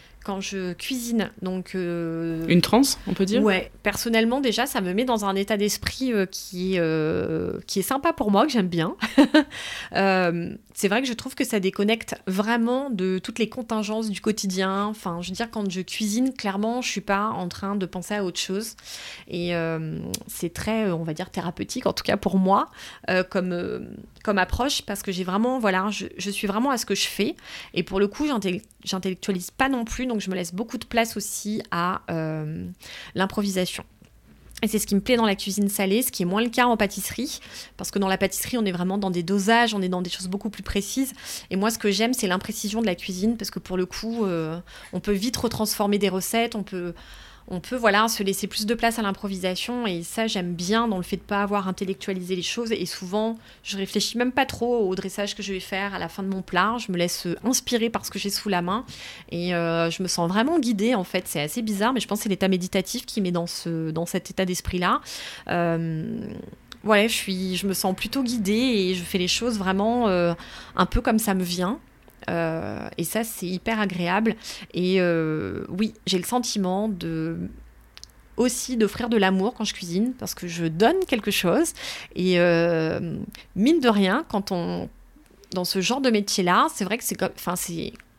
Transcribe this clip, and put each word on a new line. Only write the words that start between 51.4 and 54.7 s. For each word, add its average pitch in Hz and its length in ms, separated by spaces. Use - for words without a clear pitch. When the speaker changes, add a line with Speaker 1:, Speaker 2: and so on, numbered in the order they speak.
Speaker 1:
avoir 196 240
intellectualisé 185 680
les 180 80
choses. 233 300
Et 180 140
souvent, 214 520
je - 140
réfléchis 202 420
même 247 140
pas 269 140
trop 240 320